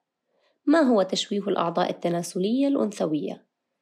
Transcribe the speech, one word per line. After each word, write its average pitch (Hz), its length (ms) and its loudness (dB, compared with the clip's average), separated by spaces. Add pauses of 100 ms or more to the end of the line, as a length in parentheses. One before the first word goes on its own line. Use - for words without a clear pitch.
(680)
ما 311 140 4
هو 240 220 4
تشويه 196 460 -4
الأعضاء 175 420 0
التناسلية 185 760 -2
الأنثوية؟ 202 800 -2 (360)